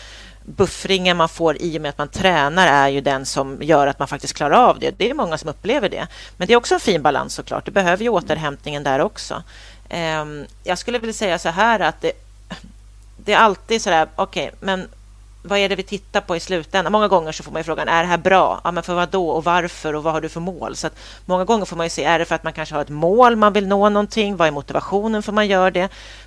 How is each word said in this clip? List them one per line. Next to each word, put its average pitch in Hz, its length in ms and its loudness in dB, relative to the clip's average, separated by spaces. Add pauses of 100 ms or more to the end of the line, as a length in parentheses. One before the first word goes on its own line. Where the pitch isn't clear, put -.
(440)
buffringen 185 760 0
man 165 120 2
får 165 320 -2
i 165 160 -4
och 156 40 -10
med 147 80 -6
att 139 80 -10
man 147 100 -4
tränar 175 600 2
är 139 220 6
ju 139 120 0
den 135 240 -2
som 135 360 -4
gör 147 260 4
att 139 120 -2
man 139 80 -2
faktiskt 139 260 -8
klarar 190 360 4
av - 100 2
det. 139 180 -2
Det 202 120 0
är 262 40 -4
många 254 240 -4
som 156 120 -12
upplever 208 400 -2
det. - 180 -8 (300)
Men 175 100 -4
det 214 60 4
är 240 40 8
också 240 160 0
en 359 60 2
fin 170 220 0
balans 135 320 0
såklart. - 320 -8
Du - 60 -10
behöver 190 320 2
ju 240 60 -2
återhämtningen 156 760 -4
där 135 180 2
också. - 420 -6 (460)
Ehm, 156 560 -6 (180)
jag 175 140 -2
skulle 240 220 -6
vilja 226 140 -8
säga 180 260 -2
så 180 100 -6
här 208 300 2
att 160 220 -2
det, 160 100 -2 (1040)
det - 160 -4
är 190 40 4
alltid 214 440 2
så - 80 -4
där, 160 260 2
okej, 185 440 -6
men 190 280 -4 (600)
vad 202 120 0
är 196 100 0
det 196 60 -4
vi 185 80 -4
tittar - 380 -6
på 185 140 -4
i 165 40 -4
slutändan? 180 520 -4
Många 214 160 2
gånger 170 240 2
så - 120 -10
får - 80 -16
man 160 80 -6
ju 160 40 -4
frågan, 156 240 -4
är 165 140 4
det 175 80 0
här 175 80 4
bra? 165 460 4
Ja, 165 80 -2
men 175 120 -4
för 180 120 -6
vad 175 140 0
då? 180 200 -2
Och 151 140 -2
varför? 170 520 -2
Och 151 80 -6
vad 160 100 0
har 156 80 -4
du 156 80 -6
för 165 100 -10
mål? 165 360 -8
Så 165 120 -6
att - 80 -12 (300)
många 185 200 0
gånger 214 200 2
får - 120 -10
man 170 80 -2
ju 170 40 -4
se, 165 140 -6
är 160 160 2
det 165 60 -2
för 165 100 -2
att 160 80 -4
man 160 100 -6
kanske 156 220 -8
har 151 60 -2
ett 139 80 -8
mål, 196 460 4
man 214 180 4
vill 202 140 0
nå 202 220 4
någonting? 208 480 0
Vad 170 100 4
är 151 40 0
motivationen 202 720 -4
för 214 80 -8
man 208 160 2
gör 185 240 4
det? 180 180 -2 (380)